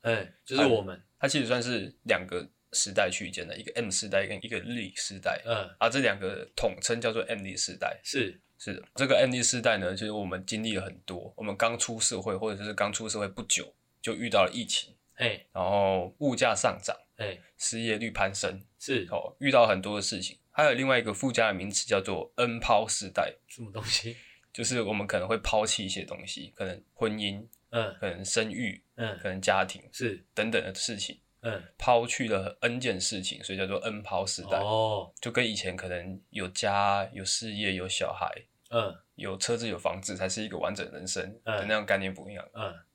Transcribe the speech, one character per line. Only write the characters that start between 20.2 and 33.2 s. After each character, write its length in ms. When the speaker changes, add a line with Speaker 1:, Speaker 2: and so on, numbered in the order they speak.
Speaker 2:
情。 180
还 100
有 100
另 120
外 120
一 40
个 120
附 180
加 140
的 80
名 160
词 160
叫 140
做 360
N 240
抛 260
世 220
代。 260
Speaker 1:
什 140
么 100
东 100
西？ 340
Speaker 2:
就 100
是 200
我 100
们 140
可 120
能 80
会 120
抛 260
弃 200
一 40
些 160
东 220
西， 280
可 100
能 160
婚 220
姻， 300
Speaker 1:
嗯。 280
Speaker 2:
可 100
能 160
生 280
育， 300
Speaker 1:
嗯。 240
Speaker 2:
可 80
能 120
家 240
庭， 260
Speaker 1:
是。 340
Speaker 2:
等 160
等 120
的 120
事 220
情。 220
Speaker 1:
嗯。 240
Speaker 2:
抛 280
去 220
了 320
N 180
件 220
事 220